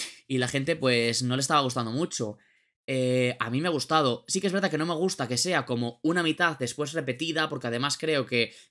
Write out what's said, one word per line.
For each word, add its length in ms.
y 120
la 100
gente, 300
pues, 440
no 140
le 60
estaba 180
gustando 320
mucho. 460
Eh, 520
a 100
mí 120
me 60
ha 40
gustado. 560
Sí 140
que 60
es 60
verdad 180
que 60
no 80
me 80
gusta 340
que 100
sea 280
como 360
una 220
mitad 340
después 360
repetida, 560
porque 180
además 300
creo 280
que 280